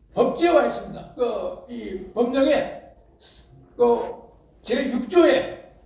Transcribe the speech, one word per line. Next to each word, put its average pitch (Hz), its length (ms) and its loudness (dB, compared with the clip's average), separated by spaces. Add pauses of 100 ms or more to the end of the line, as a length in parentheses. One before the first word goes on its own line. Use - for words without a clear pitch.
(140)
법제화했습니다. - 1000 0
그, 226 520 -4
이 202 360 -12 (100)
법령에 269 680 0 (920)
그 240 380 0 (480)
제육조에 277 920 2 (320)